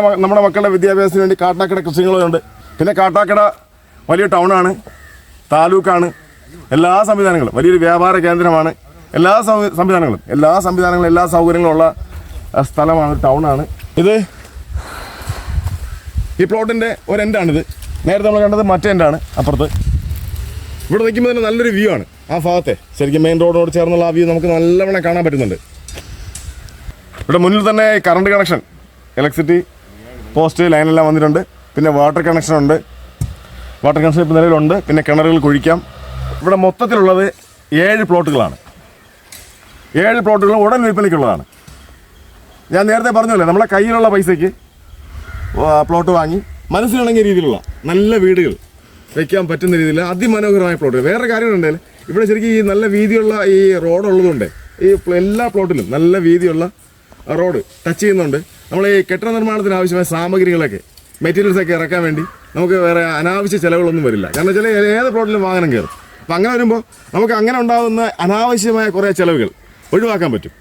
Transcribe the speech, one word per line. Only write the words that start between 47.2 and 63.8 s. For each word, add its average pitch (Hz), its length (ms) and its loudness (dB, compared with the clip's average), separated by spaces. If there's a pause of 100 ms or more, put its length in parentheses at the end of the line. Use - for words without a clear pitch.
രീതിയിലുള്ള 165 300 0 (320)
നല്ല 202 340 2
വീടുകൾ 180 300 2 (640)
വയ്ക്കാൻ 175 320 -2
പറ്റുന്ന 170 320 -2
രീതിയിൽ 156 180 0 (140)
അതിമനോഹരമായ 202 680 0
പ്ലോട്ടുകൾ. 127 300 0
വേറെ 233 220 -4
കാര്യം 220 260 -2
ഉണ്ടെങ്കിൽ 160 200 -2 (320)
ഇവിടെ 208 200 0
ശരിക്കും 214 260 0
ഈ - 20 2 (140)
നല്ല 208 140 0 (100)
വീതിയുള്ള 214 380 0 (200)
ഈ 190 60 4 (260)
റോഡ് 175 240 0
ഉള്ളതുകൊണ്ട് 180 380 2 (380)
ഈ 190 40 6 (140)
പ്ല-, 175 180 0
എല്ലാ 208 320 -2
പ്ലോട്ടിലും 170 400 -2
നല്ല 170 320 2
വീതിയുള്ള 170 400 2 (760)
റോഡ് 175 220 -2 (240)
ടച്ച് 165 160 -4
ചെയ്യുന്നുണ്ട്. 180 360 0 (340)
നമ്മൾ 185 120 -2 (120)
ഈ - 20 4 (140)
കെട്ടിട 190 260 -4
നിർമ്മാണത്തിന് 214 420 -2
ആവശ്യമായ 180 360 0
സാമഗ്രികളൊക്കെ, 170 640 0 (460)
മെറ്റീരിയൽസൊക്കെ 180 520 0
ഇറക്കാൻ 165 300 -2
വേണ്ടി 156 180 -4 (320)
നമുക്ക് 180 200 0 (100)
വേറെ 170 180 2 (160)
അനാവശ്യ 190 440 -2
ചിലവുകളൊന്നും 165 440 0